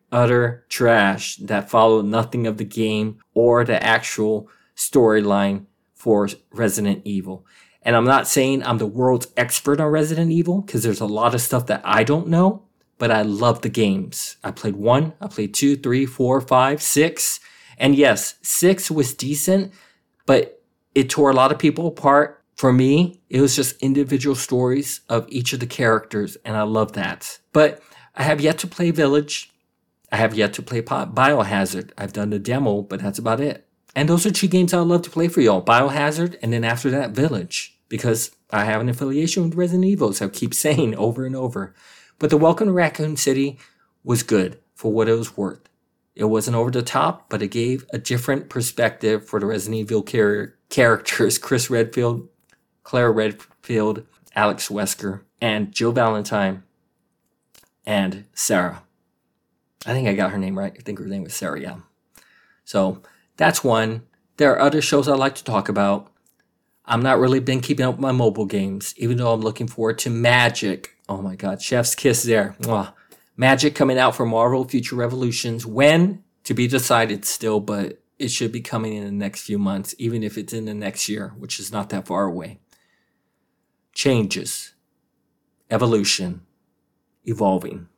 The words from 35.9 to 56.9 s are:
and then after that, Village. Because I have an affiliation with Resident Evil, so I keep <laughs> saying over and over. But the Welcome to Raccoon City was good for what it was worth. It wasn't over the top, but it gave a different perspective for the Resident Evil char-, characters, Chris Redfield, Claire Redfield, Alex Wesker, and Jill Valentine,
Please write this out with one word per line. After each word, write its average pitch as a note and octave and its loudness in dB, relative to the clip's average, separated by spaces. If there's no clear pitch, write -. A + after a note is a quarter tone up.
and A#2 -2
then A#2 -2
after A#2+ -2
that, B2+ -2
Village. C3 -4
Because A#2 -2
I G#2 0
have A2 0
an A#2 -2
affiliation C#3 -2
with E3 -2
Resident F3+ 0
Evil, F#3+ 2
so G2+ -4
I - -10
keep - -6
<laughs> - -2
saying C#3+ 0
over A#2 -2
and C3 -8
over. A#2+ -8
But D3+ 0
the D3+ 6
Welcome E3+ 4
to G3 2
Raccoon D#3 0
City C#3 0
was A#2+ 0
good F#2+ 0
for A2 -4
what A2+ 2
it A2+ 4
was A2+ -4
worth. - -8
It G#2 -2
wasn't A2 0
over A#2 0
the B2 -2
top, D3+ -2
but G#2 -4
it G#2 -4
gave B2 -4
a A#2 -8
different B2+ -2
perspective A2 -2
for G#2 -4
the G2+ -2
Resident A2 -4
Evil G#2 -2
char-, G#2 0
characters, - 2
Chris B2 -2
Redfield, A#2+ -2
Claire A#2+ 2
Redfield, G#2+ -4
Alex G#2 0
Wesker, G2+ -6
and G#2+ -4
Jill A#2 0
Valentine, G#2 -2